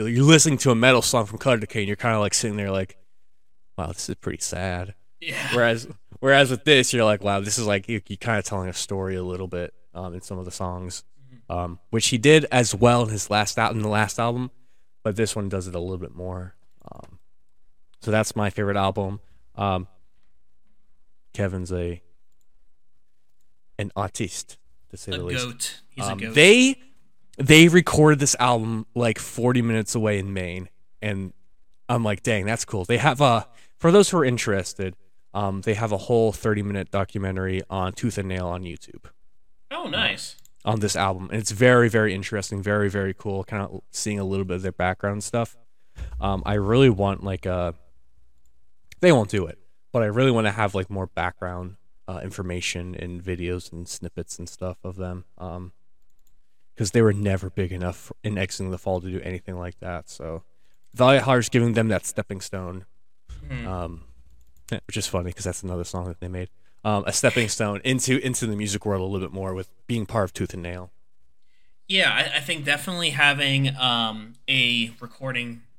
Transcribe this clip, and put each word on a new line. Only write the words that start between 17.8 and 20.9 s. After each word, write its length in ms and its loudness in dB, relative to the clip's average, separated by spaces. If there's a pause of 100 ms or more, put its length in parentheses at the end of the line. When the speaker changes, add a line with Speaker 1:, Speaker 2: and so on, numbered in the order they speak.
Speaker 1:
so 100 -6
that's 240 2
my 160 0
favorite 260 0
album. 440 0 (340)
Um, 320 -2 (1500)